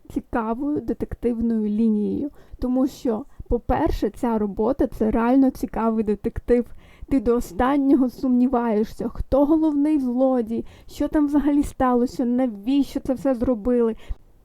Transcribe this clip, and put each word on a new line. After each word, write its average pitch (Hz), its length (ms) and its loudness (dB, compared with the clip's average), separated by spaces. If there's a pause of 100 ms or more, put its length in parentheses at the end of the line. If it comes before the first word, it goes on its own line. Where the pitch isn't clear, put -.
(140)
цікавою 240 640 -4
детективною 226 880 -2
лінією. 208 640 0 (280)
Тому 254 280 0
що, 254 380 -4 (240)
по-перше, 240 600 0
ця 226 280 -2
робота — 214 480 0 (120)
це 220 120 0
реально 247 400 4
цікавий 226 540 -2
детектив. 226 640 0 (420)
Ти 277 120 2
до 233 160 2
останнього 269 720 2
сумніваєшся, 240 1000 0
хто - 360 0
головний 311 540 2
злодій, 247 640 0 (220)
що - 220 -4
там 302 180 2
взагалі 285 360 2
сталося, 254 600 0
навіщо 247 760 0
це 269 140 -2
все 269 200 0
зробили. 233 600 0 (480)